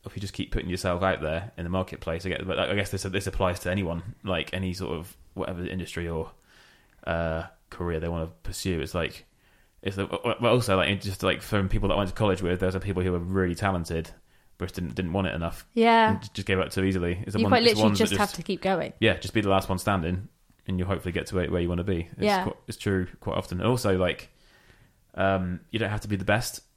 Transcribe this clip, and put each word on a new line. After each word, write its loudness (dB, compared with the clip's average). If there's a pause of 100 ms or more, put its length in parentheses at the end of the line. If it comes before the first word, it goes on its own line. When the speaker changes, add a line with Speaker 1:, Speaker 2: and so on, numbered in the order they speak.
Speaker 1:
if -12
you -8
just -8
keep -6
putting -2
yourself 0
out 2
there -4
in -6
the -6
marketplace, -4
I -4
get, -4
but -2
I 0
guess -2
this, -4
this -4
applies 0
to -4
anyone, -2 (220)
like, -2
any -2
sort -6
of -10 (180)
whatever -6
industry -6
or, -4 (760)
uh, -2 (260)
career -4
they -4
wanna -4 (140)
pursue. -4
It's -6
like, -4 (560)
it's -4
the, -2
but -2
also, 4
like, 2
just, -6
like, 0
from 0
people 2
that 4
I 2
went 0
to -8
college 2
with, 2
there's 2
some -2
people 0
who 2
were 0
really 0
talented, -2 (480)
but -4
just -12
didn't, -4
didn't -2
want 2
it -2
enough. -4
Speaker 2:
Yeah. 6
Speaker 1:
And -2
j-, -14
just -6
gave 4
up 0
too 0
easily. 2
It's -8
the 2
Speaker 2:
You 4
Speaker 1:
one, 4
Speaker 2:
quite 6
Speaker 1:
it's 6
the 4
Speaker 2:
literally 6
Speaker 1:
ones 2
that 6
Speaker 2:
just 2
have 4
Speaker 1:
just -8
Speaker 2:
to -8
keep -4
going. 0
Speaker 1:
Yeah, 6
just -8
be 4
the 2
last 4
one 0
standing, 0 (380)
and -2
you'll 0
hopefully -2
get -2
to -8
where, 2
where 2
you 2
wanna 0
be. 0
It's -6
Speaker 2:
Yeah. 2
Speaker 1:
qu-, -2 (100)
it's -10
true 0 (140)
quite -4
often. -4
And 2
also, 4
like, 0 (840)
um, 0 (100)
you -4
don't 0
have -2
to -10
be 0
the -4
best. 0 (160)